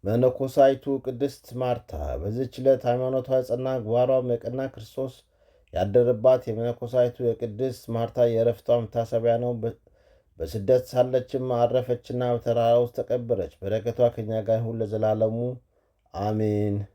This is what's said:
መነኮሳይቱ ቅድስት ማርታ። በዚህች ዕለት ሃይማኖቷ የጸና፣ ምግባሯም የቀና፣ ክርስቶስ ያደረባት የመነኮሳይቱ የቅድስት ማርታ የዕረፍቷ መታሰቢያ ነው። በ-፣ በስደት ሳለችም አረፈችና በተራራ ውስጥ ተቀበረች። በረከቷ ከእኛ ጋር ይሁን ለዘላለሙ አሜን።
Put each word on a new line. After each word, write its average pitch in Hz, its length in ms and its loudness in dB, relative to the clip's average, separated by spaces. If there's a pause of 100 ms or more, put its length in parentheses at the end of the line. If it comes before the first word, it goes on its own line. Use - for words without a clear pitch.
መነኮሳይቱ 127 800 2 (140)
ቅድስት 131 560 -6
ማርታ። 123 360 -4 (260)
በዚህች 113 400 -6
ዕለት 131 280 4
ሃይማኖቷ 127 480 -2
የጸና፣ 127 400 -2
ምግባሯም 123 580 0
የቀና፣ 120 380 -4
ክርስቶስ 127 460 -10 (600)
ያደረባት 120 720 4
የመነኮሳይቱ 120 760 -2
የቅድስት 117 680 -4
ማርታ 117 360 0
የዕረፍቷ 117 440 2 (100)
መታሰቢያ 117 600 0
ነው። 123 180 -2
በ-፣ 113 200 -6 (600)
በስደት 104 480 0
ሳለችም 127 680 0
አረፈችና 120 760 0
በተራራ 117 480 2
ውስጥ 120 200 2
ተቀበረች። 117 640 -2
በረከቷ 110 420 -4 (100)
ከእኛ 110 220 -6 (100)
ጋር 110 160 2
ይሁን 113 200 -4
ለዘላለሙ 110 580 0 (760)
አሜን። 104 640 0 (180)